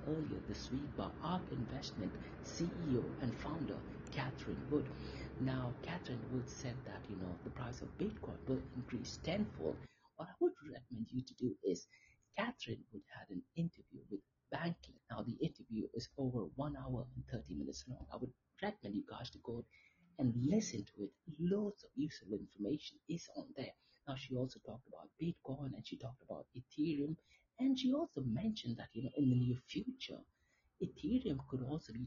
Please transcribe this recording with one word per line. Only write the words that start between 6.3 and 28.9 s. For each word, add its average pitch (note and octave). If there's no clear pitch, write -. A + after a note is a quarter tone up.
Wood B2
said A#2+
that, G2
you G2+
know, F2+
the -
price B2
of B2+
Bitcoin -
will C3
increase -
tenfold. E3+
What E3
I -
would F4+
recommend A#3
you B3+
to -
do -
is, -
Catherine G3+
Wood -
had G#2
an F#2
interview -
with G3
Bankless. -
Now, A2
the A#2
interview G#2+
is A#2+
over B2
one C#3+
hour B2+
and B2
thirty A2
minutes C#2+
long. -
I -
would B2+
recommend G3+
you -
guys -
to -
go A#2+
and B2
listen C3
to G2+
it. F#2+
Loads G3
of -
useful -
information -
is E3+
on -
there. -
Now, C3+
she C3
also B2+
talked A#2
about D#3
Bitcoin C#3
and G#3+
she -
talked A#2+
about E2+
Ethereum. D3+
And C4
she C4
also D#4
mentioned B2+
that, -